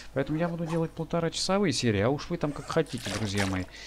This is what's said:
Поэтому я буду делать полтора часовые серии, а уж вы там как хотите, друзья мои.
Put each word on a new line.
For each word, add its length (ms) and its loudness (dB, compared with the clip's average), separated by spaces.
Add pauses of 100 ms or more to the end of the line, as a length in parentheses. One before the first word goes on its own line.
(140)
Поэтому 240 0
я 100 2
буду 180 -2
делать 260 0
полтора 400 -2
часовые 420 2
серии, 280 4
а 80 6
уж 200 -2
вы 80 -2
там 140 0
как 160 -8
хотите, 500 0
друзья 300 0
мои. 160 0 (240)